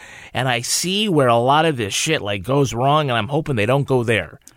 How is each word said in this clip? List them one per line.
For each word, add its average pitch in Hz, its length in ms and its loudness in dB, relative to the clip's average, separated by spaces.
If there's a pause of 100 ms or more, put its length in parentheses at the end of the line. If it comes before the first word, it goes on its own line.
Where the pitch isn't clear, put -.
(340)
and 127 160 -2
I 120 120 -2
see 196 460 -2
where 147 200 2
a 117 100 4
lot 139 280 4
of 156 120 0
this 101 160 -4
shit, 156 300 -2
like, 101 180 -6
goes 127 320 0
wrong, 139 380 0
and 117 60 0
I'm 104 100 -2
hoping 147 300 -4
they 104 100 0
don't 135 180 2
go 127 160 2
there. 107 380 -2 (180)